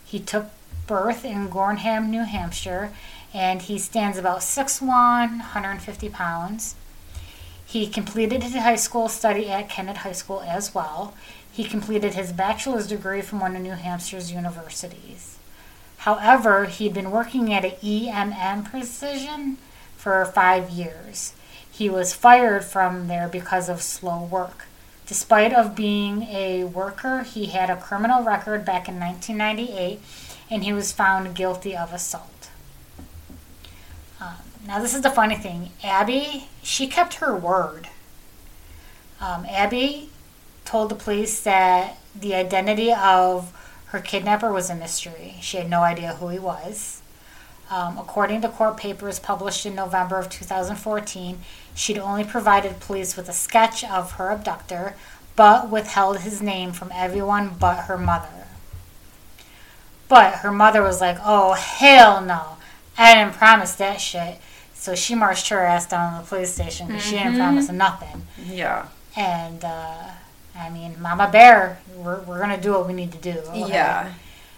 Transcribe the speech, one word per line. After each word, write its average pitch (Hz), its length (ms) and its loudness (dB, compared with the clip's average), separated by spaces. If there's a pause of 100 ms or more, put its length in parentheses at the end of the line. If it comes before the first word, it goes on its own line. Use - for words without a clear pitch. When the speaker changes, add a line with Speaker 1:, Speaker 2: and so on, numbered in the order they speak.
Speaker 1:
He 208 160 -10
took 208 300 -6 (360)
birth 214 380 -2
in 202 240 -8
Gorham, 214 600 -2
New 226 140 -4
Hampshire, 190 680 -8 (400)
and 185 300 -2
he 202 160 -6
stands 202 400 -4
about 185 240 -2
six - 400 -4
one, 240 580 2
hundred 196 400 -8
fifty 202 300 -10
pounds. 180 640 -8 (880)
He 214 220 -6
completed 220 560 -4
his 240 120 -8
high 233 220 2
school 226 320 -4
study 208 420 -2
at 202 200 -6
Kennett 196 280 -10
High 196 140 -10
School 185 340 -10
as 185 280 -8
well. 170 400 -8 (360)
He - 140 -8
completed 208 500 -4
his 180 180 -8
bachelor's 214 540 -4
degree 196 360 -6
from 202 180 -8
one 185 160 -4
of 185 60 -10
New 185 100 -10
Hampshire's 175 600 -10
universities. 175 1040 -12 (640)
However, 214 680 4
he'd 190 280 -6
been 190 160 -6
working 233 420 -2
at 196 120 0
an 185 80 -4 (100)
E 208 280 -2
M 208 220 -4
M 196 300 -6
Precision 277 920 -10 (400)
for 190 300 0
five 185 440 2
years. 170 600 -12 (380)
He 208 200 -4
was 185 240 -2
fired 240 500 6
from 180 420 -2
there 175 220 -6
because 180 400 -4
of 175 140 -6
slow 175 400 -8
work. 180 420 -8 (420)
Despite 226 460 2
of 226 240 2
being 208 480 -2
a 190 400 -4
worker, 196 580 -6
he 214 240 -8
had 185 240 -2
a 175 60 -2
criminal 226 460 0
record 214 420 -2
back 180 240 -4
in 180 100 -10
nineteen 180 380 -8
ninety-eight, 214 640 -4 (500)
and 208 140 -4
he 202 80 -4
was 202 200 -4
found 190 420 0
guilty 185 420 -4
of 170 160 -8
assault. - 560 -12 (1700)
Um, 175 140 -14 (320)
now, 202 140 -6
this 240 140 -4
is 269 80 -4
the 269 80 4
funny 214 260 2
thing. 175 340 -10 (120)
Abby, 247 680 -2 (140)
she - 260 -4
kept 339 260 0
her 285 200 -2
word. 175 540 -2 (1300)
Um, 180 280 -8
Abby 247 640 -2 (540)
told 214 260 -2
the 208 40 -6
police 208 460 -4
that 185 560 2 (180)
the 202 200 -6
identity 196 580 0
of 185 600 4 (340)
her 190 140 -10
kidnapper 208 520 -2
was 180 160 -4
a 175 60 -6
mystery. 165 640 -10
She - 160 -10
had 170 140 -6
no 170 120 4
idea 170 320 0
who 175 140 -10
he 180 100 -8
was. 185 640 -10 (680)
Um, 175 280 -6
according 202 440 -2
to 226 60 -2
court 214 280 0
papers 202 420 -10
published 196 460 -6
in 208 100 -8
November 185 440 -2
of 180 100 -6
two - 160 -14
thousand 190 320 -6
fourteen, 190 640 -8 (340)
she'd 208 240 -4
only 202 260 -4
provided 202 560 2
police 190 360 -8
with 180 120 -12
a 170 40 -12
sketch 226 520 0
of 190 280 -4
her 190 180 -6
abductor, 196 640 -6 (420)
but 220 340 8
withheld 202 500 0
his 208 220 -8
name 185 300 -4
from 180 220 -12
everyone 196 640 -2
but 175 260 2
her 185 140 -6
mother. 175 480 -4 (1600)
But 208 280 10
her 202 160 -2
mother 214 300 6
was 185 180 2
like, 175 220 2
"Oh, 202 300 6
hell 226 720 10
no. 165 340 -4 (400)
I 233 180 12
didn't 208 200 6
promise 220 420 6
that 196 240 -2
shit." 175 380 -6 (360)
So - 200 -6
she 180 200 -2
marched 202 340 2
her 196 160 2
ass 175 220 2
down 170 280 -2
to 170 80 -12
the - 60 -20
police 185 260 -4
station 165 340 -6
'cause 208 160 -6
she 208 80 -4
didn't 208 200 0
Speaker 2:
Mm-hmm. 247 80 2
Speaker 1:
promise 277 280 4
nothing. 180 580 -2 (200)
Speaker 2:
Yeah. 180 400 -4 (300)
Speaker 1:
And, 170 480 -4
uh, 165 460 -10 (460)
I 165 140 -12
mean, 165 300 -12
Mama 180 280 2
Bear, 214 520 10 (160)
we're, 175 240 -8
we're 175 200 -12
gonna 202 200 -2
do 202 120 0
what 185 140 0
we 180 80 -4
need 175 180 -6
to - 60 -16
do, 170 220 -8
okay? 214 280 -8
Speaker 2:
Yeah. 180 440 0 (460)